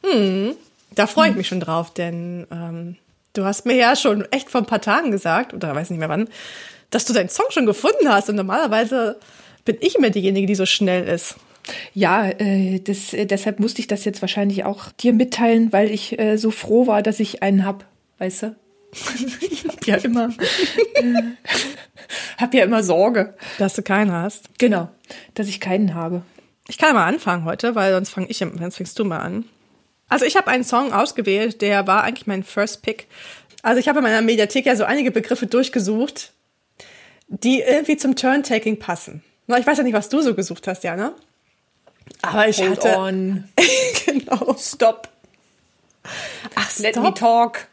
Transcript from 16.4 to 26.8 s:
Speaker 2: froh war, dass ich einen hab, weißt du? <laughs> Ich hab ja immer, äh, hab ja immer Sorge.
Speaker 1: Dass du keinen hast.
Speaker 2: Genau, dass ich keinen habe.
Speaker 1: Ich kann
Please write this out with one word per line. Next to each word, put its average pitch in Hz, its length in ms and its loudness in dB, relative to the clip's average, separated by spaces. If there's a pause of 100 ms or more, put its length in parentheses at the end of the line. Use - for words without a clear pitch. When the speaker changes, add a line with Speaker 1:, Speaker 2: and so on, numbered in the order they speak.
Speaker 2:
froh 233 360 2
war, 208 140 4
dass 214 180 -2
ich - 240 -4
einen 196 220 4
hab, 196 220 -6 (320)
weißt 185 240 -6
du? 220 140 -8 (360)
<laughs> 247 480 -8
Ich 359 260 -6
hab - 200 -6
ja 226 100 4
immer, 233 320 0 (680)
äh, 240 260 2 (1160)
hab 247 140 0
ja 240 120 6
immer 220 180 2
Sorge. 196 500 2 (240)
Speaker 1:
Dass 196 160 0
du - 80 -6
keinen 196 320 0
hast. 175 460 -6
Speaker 2:
Genau, 196 300 2 (440)
dass 202 160 -4
ich - 120 -8
keinen 190 340 0
habe. 170 260 -4 (480)
Speaker 1:
Ich - 80 -12
kann 311 180 4